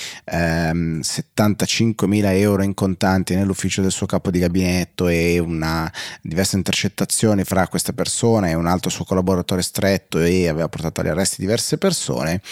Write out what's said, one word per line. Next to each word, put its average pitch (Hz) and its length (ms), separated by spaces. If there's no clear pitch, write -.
ehm, 82 760
settantacinquemila 104 1300
euro 101 280
in 98 120
contanti 95 600
nell'ufficio 95 460
del 95 120
suo - 140
capo 95 240
di 87 80
gabinetto 90 680
e 85 300
una, 80 520
diverse 185 360
intercettazioni 98 880
fra 92 240
questa - 240
persona 107 560
e 80 60
un 82 120
altro 87 240
suo 85 140
collaboratore 92 580
stretto - 580
e 87 280
aveva 80 200
portato 80 320
agli 87 80
arresti 90 320
diverse 113 380
persone. 92 640